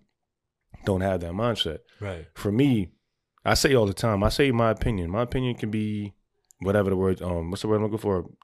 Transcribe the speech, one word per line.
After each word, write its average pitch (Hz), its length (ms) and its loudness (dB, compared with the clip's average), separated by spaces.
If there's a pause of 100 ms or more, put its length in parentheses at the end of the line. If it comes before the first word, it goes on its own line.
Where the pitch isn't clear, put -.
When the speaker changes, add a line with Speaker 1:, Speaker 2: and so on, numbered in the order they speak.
(840)
Speaker 1:
don't 95 160 2
have 92 200 0
that 85 120 -8
mindset. 101 460 -4 (220)
Speaker 2:
Right. 90 340 -10
Speaker 1:
For - 180 -4
me, 117 380 2 (540)
I 107 100 4
say 135 200 4
all 113 120 6
the 98 80 0
time, 104 280 0
I - 60 6
say 139 220 2
my 117 200 2
opinion. 101 400 -2
My 107 120 -2
opinion 127 340 -4
can 107 140 -6
be 107 420 -4 (480)
whatever 98 300 2
the 95 60 2
word, 92 260 0
um, 85 280 -4
what's 98 120 -8
the 110 60 -4
word 107 80 2
I'm 104 80 0
looking 107 140 -4
for? 95 300 -2 (160)